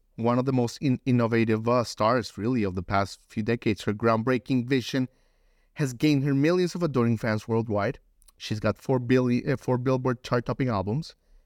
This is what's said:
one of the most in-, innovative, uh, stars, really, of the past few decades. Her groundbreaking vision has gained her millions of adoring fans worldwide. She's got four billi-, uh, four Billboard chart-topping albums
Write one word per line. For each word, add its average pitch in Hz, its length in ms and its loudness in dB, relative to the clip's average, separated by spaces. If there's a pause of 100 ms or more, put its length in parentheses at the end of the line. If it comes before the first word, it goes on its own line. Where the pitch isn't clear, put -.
(160)
one 120 240 0
of 127 60 -2
the 135 60 0
most 123 260 0
in-, 127 280 0
innovative, 113 640 2
uh, 123 160 2
stars, 110 520 -2
really, 110 280 0
of 92 100 -2
the 92 80 -4
past 98 460 -2
few 110 160 -6
decades. 113 400 -2
Her 104 80 0
groundbreaking 117 760 0
vision 131 420 -2 (680)
has 139 180 -4
gained 139 320 2
her 143 100 0
millions 165 400 2
of 175 80 -4
adoring 120 360 2
fans 107 280 -2
worldwide. 113 540 -2 (360)
She's - 220 -6
got 107 200 0
four 131 200 0
billi-, 123 480 2
uh, 139 120 0
four 127 180 0
Billboard 127 460 -2
chart-topping 127 460 -2
albums 107 460 -4 (320)